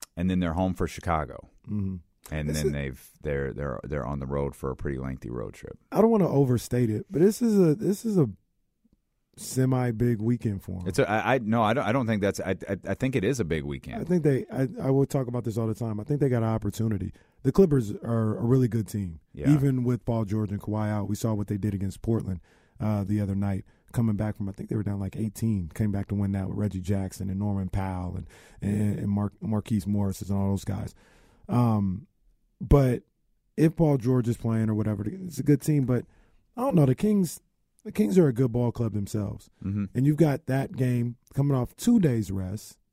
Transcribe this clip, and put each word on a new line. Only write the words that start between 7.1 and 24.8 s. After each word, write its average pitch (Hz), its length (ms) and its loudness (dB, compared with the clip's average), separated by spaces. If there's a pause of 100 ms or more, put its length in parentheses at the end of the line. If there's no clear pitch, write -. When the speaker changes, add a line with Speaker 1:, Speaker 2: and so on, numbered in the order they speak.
Speaker 2:
this 208 180 4
is 220 180 4
a, 165 160 6
this 202 300 -2
is 214 140 0
a 135 100 4 (1080)
semi-big 123 840 0
weekend 110 420 0
for 92 180 -8
'em. 90 60 -6
Speaker 1:
It's 92 120 -4
a, 139 120 4
I, 110 240 2
I, 139 40 2
no, 113 240 2
I 107 100 4
don't, 120 140 -2
I 107 60 0
don't 131 140 0
think 107 140 2
that's, 98 200 0
I, 92 160 -2 (120)
I, 98 80 0 (120)
I 98 60 0
think 131 220 -2
it 95 80 0
is 120 160 0
a 98 40 0
big 78 200 -2
weekend. 67 360 -8
Speaker 2:
I - 40 -6
think 175 180 2
they, 139 300 2
I, 131 160 0 (140)
I 131 80 0
will 135 160 4
talk 135 220 -2
about 120 160 -4
this 107 120 -2
all 113 100 0
the 110 80 -2
time. 110 260 -6
I 104 40 -8
think 143 160 -2
they 143 80 2
got 120 140 2
an 110 60 0
opportunity. 107 640 -2 (300)
The 131 100 0
Clippers 139 400 4 (120)
are 113 320 2
a - 80 -4
really 123 240 4
good 107 180 0
team. 92 340 -6 (120)
Speaker 1:
Yeah. 73 180 0
Speaker 2:
Even 135 340 4
with 123 200 0
Paul 117 200 0
George 104 260 -2
and 101 100 -4
Kawhi 107 300 -2
out, 104 180 -2
we 104 60 -2
saw 110 180 -2
what 104 140 -2
they 104 100 -4
did 101 160 -2
against 95 300 -4
Portland, 95 380 -2 (400)
uh, 107 240 0
the 104 160 0
other 98 140 -2
night, 98 300 -2 (280)
coming 110 240 0
back 107 200 -4
from, 98 120 -6
I 95 40 -10
think - 160 -12
they 117 80 -2
were 104 60 -2